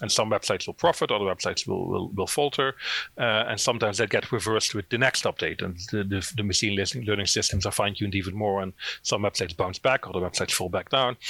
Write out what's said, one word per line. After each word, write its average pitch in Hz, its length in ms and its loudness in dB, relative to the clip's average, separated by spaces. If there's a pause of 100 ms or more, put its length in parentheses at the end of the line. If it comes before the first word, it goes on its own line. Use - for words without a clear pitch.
And 104 80 -4
some 110 220 2
websites 101 340 0
will - 80 -8
profit, - 380 2
other 104 140 0
websites 90 420 -2
will, 92 180 0
will, 92 300 -2
will 95 120 0
falter, 139 480 0 (420)
uh, 117 320 2
and 107 100 -2
sometimes 110 380 2
they 113 100 2
get - 240 0
reversed 110 420 0
with 104 140 -4
the 117 100 -2
next 127 280 2
update, 82 360 -2
and 92 140 -4 (160)
the, 104 140 0
the, 98 320 -2
the 107 60 0
machine 101 300 2 (320)
learning 101 200 0
systems 101 400 0
are 104 80 -2
fine-tuned 101 420 0
even 92 200 -2
more, 101 260 0
and 95 100 -4 (300)
some 107 200 0
websites 95 360 -2
bounce 95 220 -2
back, 131 280 2
other 92 140 -2
websites 90 300 -2
fall 92 180 0
back 92 200 -2
down. 127 280 2 (120)